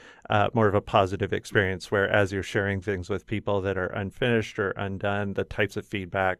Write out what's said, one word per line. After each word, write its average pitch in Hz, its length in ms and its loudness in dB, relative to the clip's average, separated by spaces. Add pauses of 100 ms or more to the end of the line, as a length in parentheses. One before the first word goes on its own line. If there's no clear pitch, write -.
(300)
uh, 104 240 4
more 110 140 6
of 92 60 4
a 101 60 6
positive 98 520 2
experience 95 580 0
where 98 200 2
as 104 220 4
you're 98 100 -4
sharing 98 380 -2
things 92 280 -4
with 101 180 -4
people 101 360 -2
that 95 160 -2
are 90 100 -2
unfinished 110 680 -2
or 98 140 0
undone, 101 600 -4
the 98 120 -2
types - 320 -2
of 101 100 -6
feedback, 92 540 -2